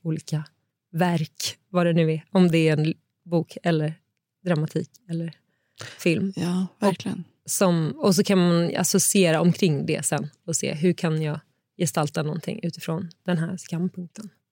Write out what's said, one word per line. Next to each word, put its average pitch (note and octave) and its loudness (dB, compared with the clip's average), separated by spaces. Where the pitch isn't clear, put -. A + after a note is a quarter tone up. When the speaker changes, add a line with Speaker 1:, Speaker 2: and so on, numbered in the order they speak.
Speaker 1:
olika D#3 -6
verk, E3+ -2
vad F3+ 2
det E3+ 2
nu E3 2
är. D#3 -6
Om F3+ 6
det E3 4
är D#3 4
en D3+ 2
l-, D#3+ -2
bok E3 -2
eller D#3 0
dramatik E3 -2
eller E3 -8
film. F#3 0
Speaker 2:
Ja, F3+ -2
verkligen. F#3 -2
Speaker 1:
Och - -12
som, E3+ 2
och G#3+ 4
så G3 2
kan G3 4
man E3+ 2
associera E3+ 2
omkring E3 2
det D3+ -2
sen D3 -4
och D#3+ -4
se - -4
hur E3 2
kan D#3+ -2
jag D3+ -6
gestalta D#3+ -2
någonting D3+ -6
utifrån E3+ -6
den F3+ 0
här E3+ -4
skampunkten. F3+ -8